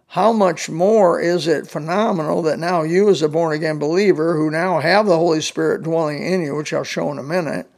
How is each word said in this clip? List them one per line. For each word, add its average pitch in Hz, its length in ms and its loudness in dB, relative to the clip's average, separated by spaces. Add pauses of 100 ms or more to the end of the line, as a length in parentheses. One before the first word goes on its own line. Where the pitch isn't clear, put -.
How 202 240 2
much 190 360 0
more 175 500 4
is 170 300 0
it - 180 0
phenomenal 170 760 -2
that 151 160 0
now 170 240 -2
you 180 260 2
as 160 140 4
a 151 60 2
born-again 156 500 -2
believer 165 580 2
who 156 140 0
now 165 280 -2
have 185 280 2
the 175 100 4
Holy 160 240 2
Spirit - 420 -2
dwelling 156 400 -4
in 175 200 -2
you, 143 120 -6
which 151 200 -8
I'll 139 100 -2
show 165 260 -4
in 135 80 -8
a - 40 -10
minute, 156 440 -4 (120)